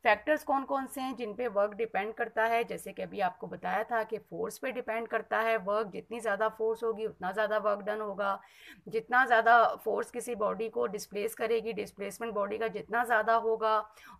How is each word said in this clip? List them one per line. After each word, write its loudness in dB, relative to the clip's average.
फैक्टर्स 4
कौन 0
कौन -2
से -10
हैं -6
जिन -8
पे -4
वर्क 0
डिपेंड -4
करता -2
है? 2
जैसे -8
कि -8
अभी -8
आपको -2
बताया -4
था 0
कि -6
फोर्स -6
पे -4
डिपेंड -4
करता -2
है 2
वर्क, 0
जितनी -10
ज़्यादा 0
फोर्स -2
होगी -2
उतना -4
ज़्यादा 2
वर्क 2
डन -4
होगा, -2
जितना 2
ज़्यादा 8
फोर्स -2
किसी -6
बॉडी -2
को 0
डिस्प्लेस -6
करेगी, -2
डिस्प्लेसमेंट -8
बॉडी -2
का -2
जितना -2
ज़्यादा 4
होगा, 2